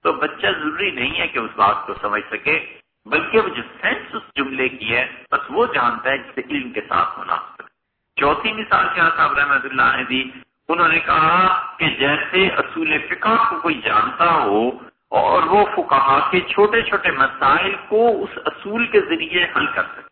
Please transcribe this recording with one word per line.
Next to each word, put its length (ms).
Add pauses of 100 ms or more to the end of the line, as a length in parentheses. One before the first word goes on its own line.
تو 100
بچہ 340 (120)
ضروری 320
نہیں 280
ہے 80
کہ 120
اس 160
بات 320
کو 140
سمجھ 300
سکے، 280 (460)
بلکہ 340
وہ 100
جو 140 (180)
سینس 340
اس 100 (100)
جملے 340
کی 260
ہے، 100 (260)
بس 180
وہ 240
جانتا 360
ہے 80
جسے 320
علم 220
کے 180
ساتھ 300
مناسب 420
ہے۔ 60 (500)
چوتھی 360
مثال 420
شاہ 220
صاحب 160
رحمۃ 380
اللہ 240
نے 80
دی، 200 (440)
انہوں 200
نے 120
کہا 400 (380)
کہ 120 (100)
جیسے 480 (140)
اصول 360 (120)
فقہ 260 (140)
کو 120
کوئی 220
جانتا 500
ہو 280 (580)
اور 240
وہ 220 (100)
فقہا 440 (120)
کے 80
چھوٹے 420
چھوٹے 300
مسائل 640 (120)
کو 140 (220)
اس 220
اصول 420
کے 120 (100)
ذریعے 360 (100)
حل 100
کر 180 (100)
سکے۔ 180